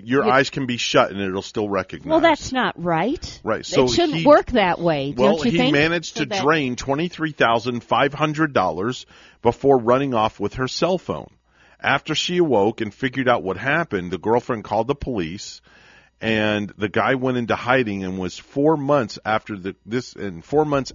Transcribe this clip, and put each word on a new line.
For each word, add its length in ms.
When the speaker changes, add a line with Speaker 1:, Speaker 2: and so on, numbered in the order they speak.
Speaker 1:
your 200
Speaker 2:
You 60
Speaker 1:
eyes 200
can 160
be 120
shut 340
and 80
it'll 200
still 300
recognize. 400
Speaker 2:
Well, 100
that's 320
not 300
right. 600
Speaker 1:
Right, 200
so 200
Speaker 2:
It 60
shouldn't 280
Speaker 1:
he, 80
Speaker 2:
work 240
that 300
way, 360
Speaker 1:
well, 200
Speaker 2:
don't 100
you 60
Speaker 1:
he 60
Speaker 2:
think? 140
Speaker 1:
managed 440
Speaker 2:
So 80
Speaker 1:
to 60
Speaker 2:
that 120
Speaker 1:
drain 340
twenty-three 560
thousand 520
five 280
hundred 400
dollars 540
before 360
running 340
off 280
with 140
her 140
cell 300
phone. 320
After 360
she 220
awoke 440
and 100
figured 360
out 160
what 120
happened, 540
the 80
girlfriend 460
called 240
the 80
police, 640
and 580
the 100
guy 260
went 220
into 180
hiding 480
and 160
was 200
four 380
months 480
after 320
the, 280
this, 320
and 280
four 200
months 300